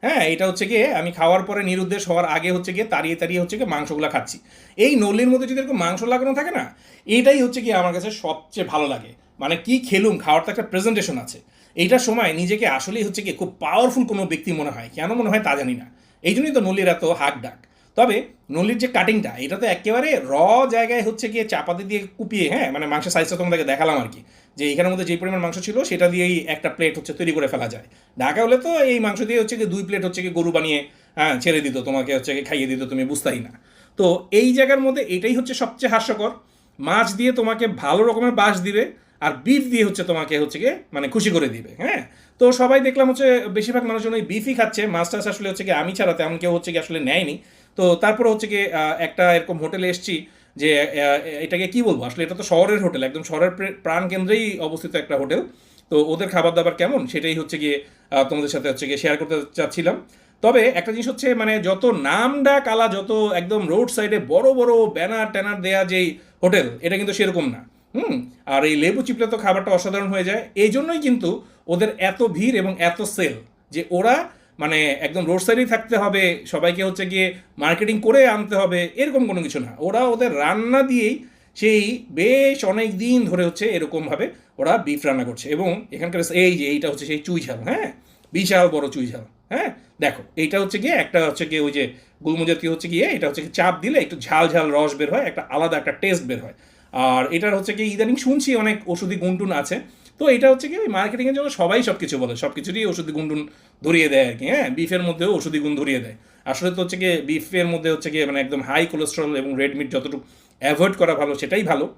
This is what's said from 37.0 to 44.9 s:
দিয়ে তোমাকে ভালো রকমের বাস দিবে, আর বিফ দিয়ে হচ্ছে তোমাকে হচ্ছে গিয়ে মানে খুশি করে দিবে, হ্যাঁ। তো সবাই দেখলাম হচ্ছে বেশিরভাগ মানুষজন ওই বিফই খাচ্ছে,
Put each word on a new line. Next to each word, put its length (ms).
দিয়ে 120
তোমাকে 240
ভালো 260
রকমের 320
বাস 160
দিবে, 180
আর 80
বিফ 260
দিয়ে 160
হচ্ছে 220
তোমাকে 320
হচ্ছে 200
গিয়ে 120
মানে 200
খুশি 220
করে 180
দিবে, 160
হ্যাঁ। 200
তো 40
সবাই 260
দেখলাম 240
হচ্ছে 160
বেশিরভাগ 340
মানুষজন 280
ওই 140
বিফই 260
খাচ্ছে, 240